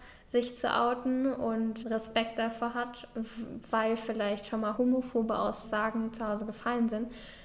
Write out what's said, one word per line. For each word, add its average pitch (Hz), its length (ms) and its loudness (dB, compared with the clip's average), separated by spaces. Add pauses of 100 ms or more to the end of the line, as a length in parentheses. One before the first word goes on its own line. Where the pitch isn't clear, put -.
(280)
sich 240 280 2
zu - 180 2
outen 254 600 4
und 226 560 0
Respekt 226 480 -2
davor 233 340 -2
hat, 247 420 -6
w-, 226 300 -6 (260)
weil 226 280 2
vielleicht 208 480 0
schon 220 160 0
mal 208 160 0
homophobe 247 600 4
Aussagen 220 760 0
zu 226 120 -4
Hause 214 200 -2
gefallen 233 420 0
sind, 226 240 -2 (320)